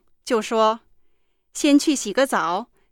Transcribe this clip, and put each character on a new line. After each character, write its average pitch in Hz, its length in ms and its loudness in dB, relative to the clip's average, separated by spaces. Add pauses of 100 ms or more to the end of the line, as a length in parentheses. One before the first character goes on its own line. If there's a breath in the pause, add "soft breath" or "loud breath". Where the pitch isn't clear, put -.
(240)
就 226 160 -2
说 220 400 0 (720)
：“先 285 260 2
去 294 160 0
洗 214 180 -6
个 269 140 2
澡， 185 440 -4 (220)